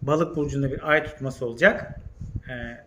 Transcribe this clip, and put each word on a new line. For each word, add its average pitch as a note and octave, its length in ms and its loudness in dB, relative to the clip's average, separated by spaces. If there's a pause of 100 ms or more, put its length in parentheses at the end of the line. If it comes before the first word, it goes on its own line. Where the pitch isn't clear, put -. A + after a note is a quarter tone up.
Balık D#3 340 2
burcunda C#3 340 0
bir D#3 200 -2
ay D3+ 140 6
tutulması C3 420 -6
olacak. C#3 540 2 (480)
Ee, A#2+ 380 -10